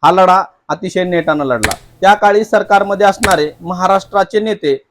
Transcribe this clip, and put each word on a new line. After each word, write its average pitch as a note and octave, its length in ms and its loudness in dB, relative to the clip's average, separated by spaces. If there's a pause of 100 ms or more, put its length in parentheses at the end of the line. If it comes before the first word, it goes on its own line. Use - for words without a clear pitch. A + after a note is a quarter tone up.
हा D3+ 80 4
लढा F#3 320 4 (260)
अतिशय F3+ 340 -6
नेटानं E3 420 -2
लढला. A#2 300 -2 (260)
त्या F#3+ 120 4
काळी G#3 300 2
सरकारमध्ये G3 640 0
असणारे F3 440 0 (100)
महाराष्ट्राचे F#3+ 800 -2
नेते G#3 520 -4